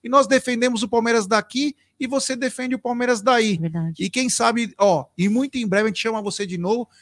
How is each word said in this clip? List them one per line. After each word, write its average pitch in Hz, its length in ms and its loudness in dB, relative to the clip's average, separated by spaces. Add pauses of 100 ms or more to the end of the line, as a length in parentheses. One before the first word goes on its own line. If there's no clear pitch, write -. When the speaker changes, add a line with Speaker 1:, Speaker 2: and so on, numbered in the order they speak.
Speaker 1:
e 240 60 -12
nós 262 180 4
defendemos 240 560 2
o 226 60 -2
Palmeiras 233 380 2
daqui 247 500 0 (240)
e 262 60 -2
você 262 280 -2
defende 254 400 -4
o 254 40 -4
Palmeiras 247 420 0
daí. 220 380 4
Speaker 2:
Verdade. 160 440 -4
Speaker 1:
E 190 60 -2
quem 254 220 -2
sabe, 233 480 0
ó, 180 260 4 (140)
e 190 100 2
muito 262 300 0
em 226 100 -2
breve 202 160 2
a 220 40 0
gente 202 120 -4
chama 220 220 -4
você 202 240 -6
de 180 100 -6
novo 214 320 -2 (140)